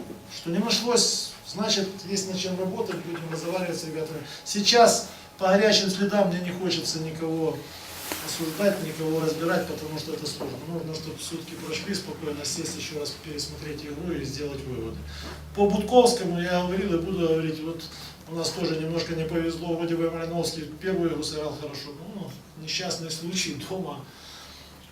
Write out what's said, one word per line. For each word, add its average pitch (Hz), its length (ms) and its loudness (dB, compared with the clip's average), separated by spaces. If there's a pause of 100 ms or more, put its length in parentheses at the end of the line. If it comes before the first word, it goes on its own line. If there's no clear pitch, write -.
(360)
что - 140 -6
не 170 80 2
нашлось, 233 760 4 (140)
значит, 202 400 2 (220)
есть 196 220 0
над 185 80 -2
чем 185 200 -2
работать, 190 460 -2
будем 160 260 -6
разговаривать 170 480 -2
с - 60 -6
ребятами. 156 360 -4 (220)
Сейчас 208 680 8 (280)
по 190 120 2
горячим 196 420 8
следам 196 380 4
мне 175 100 0
не 175 120 -2
хочется 170 480 0
никого 160 560 0 (680)
осуждать, 160 580 0
никого 160 360 0
разбирать, 165 480 2
потому 151 320 -6
что 160 140 -6
это 151 120 -4
сложно. 139 320 -6 (100)
Нужно, 160 280 -4
чтобы 156 240 -8
сутки 165 340 -8
прошли, 165 400 -6
спокойно 147 500 -6
сесть, 156 340 -4
еще 151 220 -6
раз 147 140 -6 (100)
пересмотреть 147 600 -8
игру 156 280 -4
и 139 100 -4
сделать 139 420 -6
выводы. 113 320 -6 (580)
По 202 120 6
Будковскому 202 720 6
я 180 220 4
говорил 185 300 2
и 165 80 4
буду 175 260 2
говорить, 160 340 2
вот 160 220 -6 (460)
у 165 60 -6
нас 160 140 0
тоже 165 280 0
немножко 160 360 0
не 160 120 0
повезло, 165 500 0
вроде 170 200 0
бы 165 140 2
Малиновский 165 540 -2 (180)
первую 175 300 2
игру 147 120 -2
сыграл 151 360 -4
хорошо, 147 320 -8 (240)
ну, 165 160 -8 (320)
несчастный 160 480 -4
случай 170 440 -2 (140)
дома, 156 340 -6 (880)